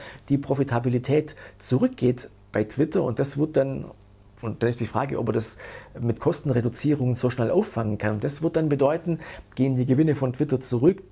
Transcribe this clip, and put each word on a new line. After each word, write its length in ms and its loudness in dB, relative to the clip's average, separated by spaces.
die 120 4
Profitabilität 960 0
zurückgeht 680 0
bei 120 2
Twitter. 400 0
Und 160 -2
das 180 -2
wird 180 0
dann, 300 0
und 220 -6
dann 80 4
ist 80 -4
die 80 -2
Frage, 320 -2
ob 100 -2
er 40 0
das 240 -4
mit 180 -2
Kostenreduzierungen 960 0
so 160 0
schnell 220 0
auffangen 480 0
kann. 160 0
Und 80 -6
das 180 -4
wird 140 0
dann 120 2
bedeuten, 520 2
gehen 220 2
die 100 2
Gewinne 300 4
von 180 0
Twitter 260 0
zurück, 520 2